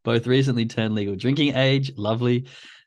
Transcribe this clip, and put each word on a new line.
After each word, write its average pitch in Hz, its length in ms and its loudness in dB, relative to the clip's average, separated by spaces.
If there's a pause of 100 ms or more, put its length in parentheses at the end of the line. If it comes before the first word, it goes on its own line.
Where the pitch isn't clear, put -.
Both 117 240 0
recently 127 380 2
turned 110 300 -2
legal 101 200 -2
drinking 139 400 0
age. 135 400 0
Lovely. 123 520 0 (400)